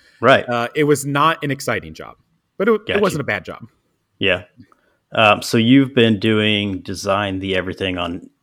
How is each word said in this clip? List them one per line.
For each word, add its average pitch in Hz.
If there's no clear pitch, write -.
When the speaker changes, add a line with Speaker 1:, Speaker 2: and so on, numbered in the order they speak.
Speaker 1:
Right. 120
Speaker 2:
Uh, 120
it 151
was 143
not 147
an 147
exciting 101
job, -
but 196
it, 214
Speaker 1:
Gotcha. 196
Speaker 2:
it 202
wasn't 160
a -
bad 101
job. 101
Speaker 1:
Yeah. 92
Um, 113
so -
you've 127
been 113
doing 107
Design 98
the 95
Everything 92
on 87